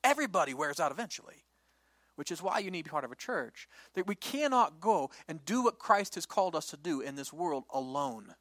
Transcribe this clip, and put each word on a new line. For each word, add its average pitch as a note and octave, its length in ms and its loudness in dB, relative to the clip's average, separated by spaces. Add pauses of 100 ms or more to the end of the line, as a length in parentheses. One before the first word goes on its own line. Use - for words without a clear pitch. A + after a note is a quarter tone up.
Everybody G3 520 4
wears C#3+ 240 -2
out D3 120 2
eventually, - 520 -10 (720)
which D3 160 -6
is E3 100 -6
why G3 180 2
you G3 120 -4
need F3 120 -6
to D#3 60 -12
be - 20 -12
part D3 120 -2
of A#2+ 80 -8
a B2+ 40 -12
church. D3+ 520 -6 (260)
That F4+ 140 -2
we G3+ 80 -2
cannot C4 640 2
go F3 320 2 (160)
and D#3+ 160 -8
do A3+ 200 0
what A#3+ 160 2
Christ G3+ 360 4
has F3 100 -6
called F#3 300 0
us D#3 120 -2
to - 100 -12
do D3 240 -2
in C#3 140 -6
this C#3 180 -10
world D3+ 400 -2
alone. C3 680 -4